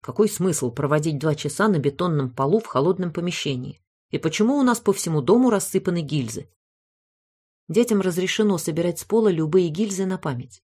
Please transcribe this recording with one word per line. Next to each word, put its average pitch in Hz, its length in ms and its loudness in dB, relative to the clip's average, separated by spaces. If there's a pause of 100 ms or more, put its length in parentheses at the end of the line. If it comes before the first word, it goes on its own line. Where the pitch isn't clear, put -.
Какой - 280 2
смысл 165 420 -2
проводить 151 480 0
два 151 160 0
часа 151 320 -2
на 185 120 2
бетонном 139 540 -2
полу 147 260 2
в 220 80 -6
холодном 175 440 0
помещении? 147 680 -6 (300)
И 143 60 -4
почему 214 400 0
у 277 60 2
нас 240 160 2
по 196 140 0
всему 156 280 -2
дому 240 280 6
рассыпаны 190 520 0
гильзы? 131 480 -6 (1160)
Детям 214 320 2
разрешено 185 580 0
собирать 170 420 -2
с - 40 -12
пола 220 240 2
любые 165 400 2
гильзы 190 380 -2
на 185 120 -4
память. 127 540 -8